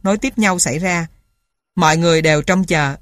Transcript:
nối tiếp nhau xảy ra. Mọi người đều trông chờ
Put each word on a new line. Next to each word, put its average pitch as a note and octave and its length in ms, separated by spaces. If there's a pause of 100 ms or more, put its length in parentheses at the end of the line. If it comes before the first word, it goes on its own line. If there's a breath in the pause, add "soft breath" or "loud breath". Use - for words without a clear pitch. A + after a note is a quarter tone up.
nối G3 140
tiếp C4 200
nhau F#3+ 220
xảy C#3 200
ra. F3 280 (680)
Mọi D#3 220
người E3 240
đều D3+ 200
trông F#3 220
chờ D3+ 380